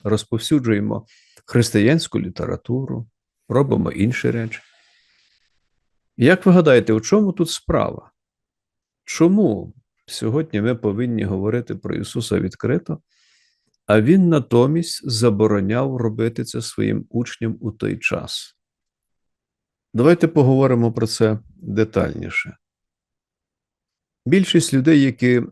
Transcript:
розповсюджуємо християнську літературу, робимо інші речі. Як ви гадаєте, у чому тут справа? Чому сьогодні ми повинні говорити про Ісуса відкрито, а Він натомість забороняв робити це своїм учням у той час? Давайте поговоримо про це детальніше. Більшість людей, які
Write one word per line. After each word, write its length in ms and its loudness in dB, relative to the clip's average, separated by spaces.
розповсюджуємо 1040 -2
християнську 760 2
літературу, 880 -8
робимо 420 0
інші 400 -2
речі. 280 -6
Як 280 4
ви 60 6
гадаєте, 420 6
у 80 0
чому 300 2
тут 180 -2
справа? 600 -6
Чому 720 0
сьогодні 560 -4
ми 140 0
повинні 480 -2
говорити 520 -4
про 200 -8
Ісуса 440 -4
відкрито, 640 -4
а 160 4
Він 280 4
натомість 800 0
забороняв 880 0
робити 460 -4
це 180 -10
своїм 480 -4
учням 500 -6
у 120 -8
той 260 -6
час? 600 -8
Давайте 340 4
поговоримо 640 2
про 140 -2
це 320 0
детальніше. 1080 -4
Більшість 480 2
людей, 280 4
які 400 2